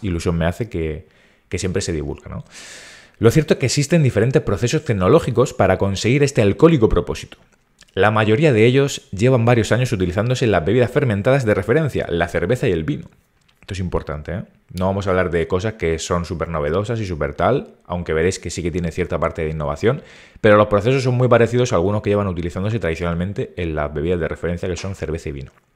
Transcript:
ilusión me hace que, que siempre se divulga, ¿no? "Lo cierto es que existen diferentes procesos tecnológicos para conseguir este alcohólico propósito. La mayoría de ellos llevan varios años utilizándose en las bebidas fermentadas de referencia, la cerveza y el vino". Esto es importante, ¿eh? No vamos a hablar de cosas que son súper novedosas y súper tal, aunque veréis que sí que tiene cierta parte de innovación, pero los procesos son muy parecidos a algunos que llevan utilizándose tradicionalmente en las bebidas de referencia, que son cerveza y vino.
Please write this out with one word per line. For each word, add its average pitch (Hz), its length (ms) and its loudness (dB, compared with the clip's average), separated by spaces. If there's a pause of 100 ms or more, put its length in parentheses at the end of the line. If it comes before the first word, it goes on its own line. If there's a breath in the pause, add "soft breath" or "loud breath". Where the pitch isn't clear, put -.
ilusión 87 340 -2
me 82 80 0
hace 104 240 -4
que, 80 380 -8 (420 soft breath)
que 92 80 -6
siempre 92 240 -4
se 87 120 -4
divulga, 73 360 -8
¿no? - 140 -12 (760 loud breath)
"Lo - 140 4
cierto - 240 2
es - 40 -2
que 135 60 0
existen 147 380 2
diferentes 127 400 2
procesos 120 420 -2
tecnológicos 120 720 2
para 92 240 2
conseguir 107 420 0
este 135 220 2
alcohólico 113 460 4
propósito. - 480 -4 (580)
La 98 160 4
mayoría 110 420 4
de 110 120 6
ellos 135 440 2
llevan 117 340 2
varios 117 280 2
años 120 200 0
utilizándose 104 540 0
en 110 60 2
las 87 120 2
bebidas 120 280 2
fermentadas 131 520 0
de 104 120 2
referencia, 123 520 0
la 85 200 -2
cerveza 92 400 -2
y 104 40 2
el 82 120 0
vino". - 240 -6 (540)
Esto - 140 -12
es 92 40 -6
importante, 80 540 -6
¿eh? 95 100 -8 (300)
No 92 140 -2
vamos 98 180 -2
a 98 60 0
hablar 90 180 0
de 80 180 -2
cosas 98 260 -2
que 82 260 -2
son 85 260 -4
súper 82 220 -6
novedosas 85 520 -2
y 107 60 -6
súper 73 300 -6
tal, 113 400 -2 (100)
aunque 87 280 -6
veréis 82 260 0
que - 100 -12
sí 85 140 -8
que 85 80 -4
tiene 85 200 -4
cierta 85 280 -4
parte 82 240 -4
de 78 80 -4
innovación, 78 500 -2 (380 loud breath)
pero 104 180 6
los 104 100 4
procesos 120 360 2
son 127 100 0
muy 123 140 2
parecidos 117 440 4
a 107 40 2
algunos 101 260 0
que - 80 -2
llevan 101 180 2
utilizándose 92 520 -4
tradicionalmente 85 800 -4
en 82 180 -4
las 73 180 -4
bebidas 85 260 -2
de 78 100 -2
referencia, 85 380 -6
que 87 100 -4
son 95 180 -10
cerveza 80 340 -8
y 73 40 -8
vino. 67 180 -14 (240)